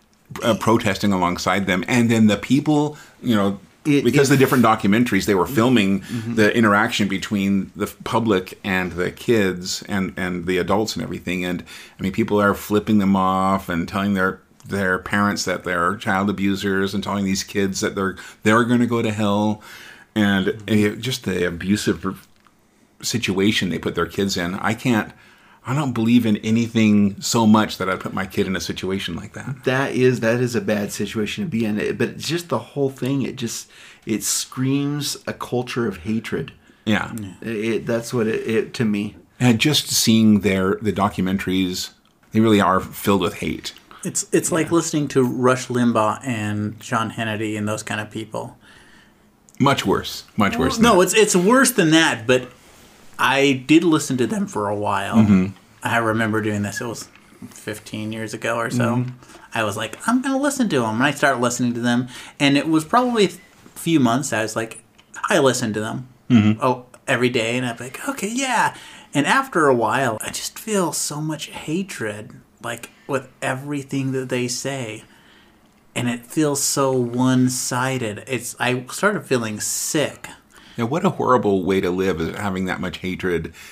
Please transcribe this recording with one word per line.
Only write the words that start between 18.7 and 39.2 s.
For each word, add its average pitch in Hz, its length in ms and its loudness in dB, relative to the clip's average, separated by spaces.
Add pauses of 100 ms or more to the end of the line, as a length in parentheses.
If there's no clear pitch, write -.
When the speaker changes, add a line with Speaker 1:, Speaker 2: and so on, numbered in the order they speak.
Speaker 1:
go 117 160 -2
to 110 100 -2
hell. 104 500 0 (520)
And, 101 320 2
Speaker 2:
Mm-hmm. 104 520 0
Speaker 1:
uh, - 20 -12
just 127 240 -6
the 92 220 -2
abusive 92 800 -2 (760)
situation 101 680 0
they 85 100 -4
put 82 160 -4
their 85 120 0
kids 98 300 -4
in. 87 180 -4
I - 200 -2
can't, 117 380 0 (540)
I 123 80 -4
don't 139 180 0
believe 117 320 2
in 107 140 2
anything 110 840 2
so 117 260 2
much 107 320 4
that 92 120 -2
I'd 90 100 -2
put - 140 -8
my 95 100 -4
kid 98 220 -2
in 92 100 -4
a 85 40 -6
situation 92 560 -6
like 95 180 -14
that. 127 300 -12
Speaker 2:
That 131 280 -2
is, 127 280 2
that 117 200 0
is 117 140 -2
a 107 60 0
bad 104 320 -2
situation 104 520 -4
to 85 60 -6
be 113 140 0
in. 107 140 -2
It, 101 200 -4
but 113 120 -2
it's - 180 -10
just 170 200 -4
the 120 100 -2
whole 139 300 -4
thing, 135 340 -2
it 113 140 -6
just, - 320 -8 (380)
it 104 160 -2
screams 139 920 -2 (100)
a 127 60 -6
culture 123 540 -4
of 98 120 -4
hatred. 107 540 -4 (320)
Speaker 1:
Yeah. 107 360 -2
Speaker 3:
Yeah. 92 220 -12
Speaker 2:
It, 113 220 -6
it, 110 220 -2
that's 113 280 -4
what 113 140 2
it, - 200 -4
it, 110 260 -2
to 120 100 -2
me. 104 320 -2 (240)